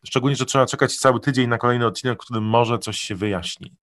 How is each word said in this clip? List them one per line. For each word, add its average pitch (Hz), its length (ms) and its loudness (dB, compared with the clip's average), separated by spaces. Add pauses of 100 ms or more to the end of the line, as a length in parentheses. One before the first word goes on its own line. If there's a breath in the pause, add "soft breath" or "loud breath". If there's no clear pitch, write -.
Szczególnie, 135 320 0
że 127 100 -2
trzeba 131 200 4
czekać - 320 0
cały - 220 4
tydzień 127 300 0
na 117 80 2
kolejny 120 280 2
odcinek, 113 380 -4
w - 20 -20
którym 110 180 -4
może 113 360 2
coś 101 180 -8
się - 180 -8
wyjaśni. 95 680 -6